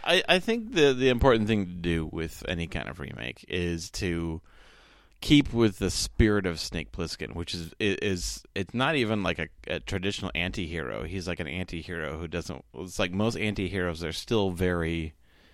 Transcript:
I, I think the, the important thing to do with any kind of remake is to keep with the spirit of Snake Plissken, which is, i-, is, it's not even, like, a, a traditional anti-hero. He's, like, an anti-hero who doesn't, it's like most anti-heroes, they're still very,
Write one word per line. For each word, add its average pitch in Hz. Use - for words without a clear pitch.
I, 170
I 185
think 226
the, 147
the 127
important 120
thing 104
to 87
do 82
with 82
any 85
kind 82
of -
remake 65
is 85
to 85
keep 143
with 113
the 92
spirit 104
of 82
Snake -
Plissken, 80
which 85
is, 85
i-, 98
is, 92
it's 95
not 135
even, 110
like, 87
a, 78
a 80
traditional 98
anti-hero. 82
He's, 87
like, 87
an 85
anti-hero 82
who 82
doesn't, 82
it's 87
like 92
most 107
anti-heroes, 92
they're 82
still 101
very, 82